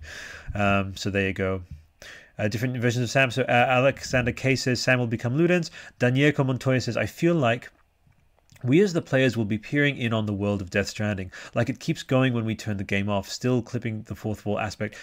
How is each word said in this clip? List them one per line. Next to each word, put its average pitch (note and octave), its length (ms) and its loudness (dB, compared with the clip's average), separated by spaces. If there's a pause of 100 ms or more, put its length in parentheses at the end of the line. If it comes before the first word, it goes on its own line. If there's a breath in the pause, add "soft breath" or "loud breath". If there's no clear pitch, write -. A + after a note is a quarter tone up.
(540 loud breath)
Um, G2 420 2
so - 140 -6
there F#2+ 180 2
you F#2+ 60 -2
go. F#2+ 280 -2 (720 loud breath)
Uh, G#2+ 120 0
different B2 300 -2
versions A#2+ 260 0
of G#2+ 60 -4
Sam. C3+ 200 4
So, B2+ 120 -2
uh, B2 40 0
Alexander B2 840 2
K C3 240 0
says, B2 260 -2
"Sam B2+ 160 4
will B2 80 0
become A#2+ 320 -2
Ludens." E3+ 320 2 (300 loud breath)
Danielko C#3 440 4
Montoya C3 360 0
says, A2+ 160 -4
"I A2 100 0
feel E3+ 280 2
like B2 360 0 (920)
we C#3 200 6
as G3 100 2
the E3 100 -2
players C3 340 2
will A2+ 80 0
be G#2 140 -2
peering C#3+ 380 0
in A#2 160 -2
on A2 140 0
the G#2+ 60 -2
world G2+ 280 0
of F#2 100 -10
Death G2 180 0
Stranding. G2 420 -4 (240 loud breath)
Like, A#2+ 140 0
it C3 100 -6
keeps - 240 -4
going C3 300 2
when A#2 120 -2
we A2 100 -2
turn G2+ 240 -6
the G2 60 -6
game G2 240 -2
off, G2+ 200 -2
still B2+ 340 0
clipping A2+ 400 -6
the G#2 120 -12
fourth G#2 300 -6
wall G#2 140 -2
aspect." G#2+ 440 -6